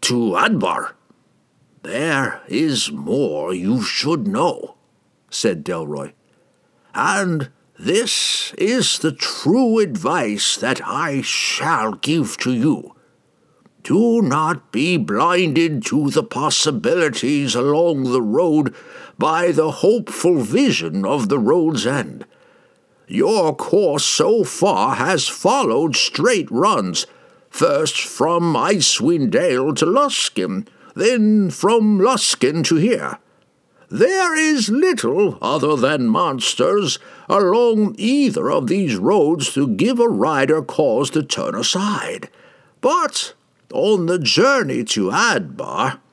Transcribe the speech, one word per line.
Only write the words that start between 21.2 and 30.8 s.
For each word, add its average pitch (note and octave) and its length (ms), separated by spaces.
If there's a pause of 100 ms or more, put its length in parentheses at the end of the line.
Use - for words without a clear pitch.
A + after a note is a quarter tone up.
the C#3 100
road's C#3 480
end. A#2+ 380 (840)
Your F#3 480
course D3+ 520
so F#3+ 380
far C3 500
has D#3 340
followed E3 680
straight F3+ 540
runs, A2+ 560 (420)
first D3 520
from E3+ 540
Icewind C#3+ 800
Dale C#3 420
to D3+ 100
Luskan, D#3+ 840 (260)